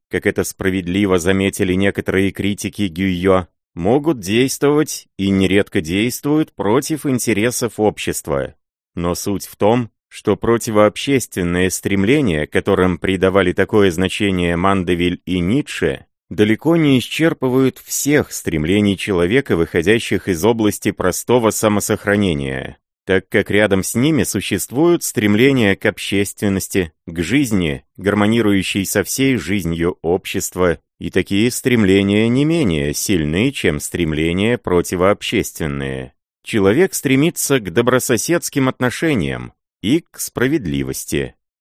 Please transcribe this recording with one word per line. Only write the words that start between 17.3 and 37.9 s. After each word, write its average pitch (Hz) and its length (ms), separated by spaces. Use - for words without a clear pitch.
всех - 480
стремлений 92 640
человека, 98 600
выходящих 92 720
из 82 160
области 110 460
простого 107 600
самосохранения, 98 1300
так 95 220
как 202 220
рядом 98 320
с - 120
ними 135 280
существуют 127 800
стремления 107 760
к - 80
общественности, 98 1080
к 82 160
жизни, 95 640
гармонирующей 101 880
со 98 180
всей 135 320
жизнью 85 640
общества, 90 800
и 87 120
такие 101 400
стремления 104 800
не 131 160
менее 87 500
сильны, 90 560
чем 82 300
стремления 87 760
противообщественные. 85 1600
Человек 113 520
стремится 139 640
к 98 140
добрососедским 127 960